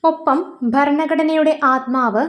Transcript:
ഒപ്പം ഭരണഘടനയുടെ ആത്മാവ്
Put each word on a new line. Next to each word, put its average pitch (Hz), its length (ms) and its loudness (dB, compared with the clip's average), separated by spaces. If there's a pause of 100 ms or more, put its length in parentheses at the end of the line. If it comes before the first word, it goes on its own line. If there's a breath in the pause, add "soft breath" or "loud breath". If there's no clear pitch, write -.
ഒപ്പം 311 340 0 (240)
ഭരണഘടനയുടെ 311 1000 0
ആത്മാവ് 254 640 0